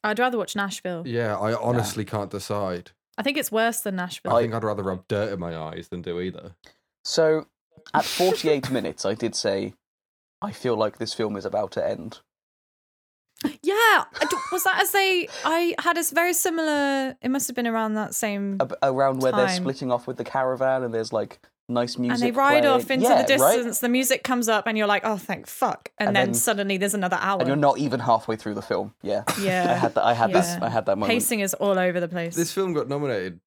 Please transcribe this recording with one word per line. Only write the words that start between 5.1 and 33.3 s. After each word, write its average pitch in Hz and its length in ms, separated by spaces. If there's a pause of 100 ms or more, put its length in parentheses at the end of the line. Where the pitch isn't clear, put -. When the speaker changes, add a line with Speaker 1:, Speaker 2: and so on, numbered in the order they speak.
Speaker 2:
in 98 80
my 85 160
eyes 80 340
than 90 120
do 87 180
either. 90 360 (500)
Speaker 3:
So, 156 400 (480)
at 156 120
forty-eight 156 640
<laughs> 131 60
minutes, 98 280
I 98 80
did 110 220
say, 104 400 (680)
"I 208 120
feel 120 220
like 107 220
this - 160
film 107 220
is 98 100
about 101 280
to - 140
end." - 340 (1400)
Speaker 1:
Yeah, 359 100
I 427 560
d-, 359 80 (140)
was 359 140
that 277 160
as 392 100
they? 381 360 (160)
I 339 360
had 339 180
a 339 40
s-, - 100
very 339 220
similar. 285 880
It 254 80
must 269 180
have 247 80
been 240 120
around 220 280
that 214 180
same 202 460
Speaker 3:
Ab-, 131 140 (100)
around 135 380
where 131 100
they're 127 160
Speaker 1:
time. - 140
Speaker 3:
splitting 135 300
off 120 160
with 127 100
the 120 60
caravan, 131 600
and 117 100
there's, 113 180
like, 107 280 (280)
nice 120 300
music 123 160
Speaker 1:
And 240 80
they 240 160
ride 285 240
Speaker 3:
playing. 302 60
Speaker 1:
off 262 240
into 254 160
Speaker 3:
Yeah, 214 160
Speaker 1:
the 269 140
Speaker 3:
right? 170 180
Speaker 1:
distance. 240 240
The 247 100
music 254 340
comes 247 240
up, 220 200
and 220 100
you're 214 80
like, 202 200
"Oh, 214 120
thank - 300
fuck!" - 500
And 208 120
Speaker 3:
And 202 60
Speaker 1:
then 190 120
Speaker 3:
then 117 80
Speaker 1:
suddenly 202 420
there's 196 160
another 185 260
hour. 190 200
Speaker 3:
And 127 80
you're 139 100
not 143 220
even 131 220
halfway 113 340
through 107 180
the 104 80
film. 104 400
Yeah. 101 220 (180)
Speaker 1:
Yeah. 185 300
Speaker 3:
I - 20
had - 220
that, - 80
I 120 100
had 117 160
Speaker 1:
Yeah. - 120
Speaker 3:
that, - 220
I 117 60
had 113 160
that 98 140
moment. 104 120
Speaker 1:
Pacing 226 280
is 196 160
all 190 240
over 180 200
the 175 100
place. 170 260
Speaker 2:
This 165 180
film 190 200
got 135 140
nominated. 113 600